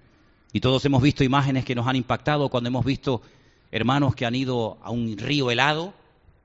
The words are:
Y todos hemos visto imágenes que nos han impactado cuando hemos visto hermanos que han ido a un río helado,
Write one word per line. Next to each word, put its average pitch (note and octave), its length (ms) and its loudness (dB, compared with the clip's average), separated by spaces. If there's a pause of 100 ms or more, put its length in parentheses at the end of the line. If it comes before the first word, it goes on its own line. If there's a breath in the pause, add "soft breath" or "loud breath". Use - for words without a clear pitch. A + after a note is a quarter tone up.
(540 soft breath)
Y G#2 80 -2
todos C3 240 2
hemos C#3 160 4
visto C#3+ 240 4
imágenes C3 400 2
que B2+ 100 -4
nos A#2+ 120 -2
han C3 100 0
impactado C#3 500 -2
cuando B2 220 -2
hemos B2 160 -2
visto C3 360 -2 (480 soft breath)
hermanos B2+ 460 0
que B2+ 100 -4
han A#2 100 -2
ido B2 460 -2
a G2 100 -10
un A2+ 260 -4
río C3 340 0
helado, D3+ 420 0 (520)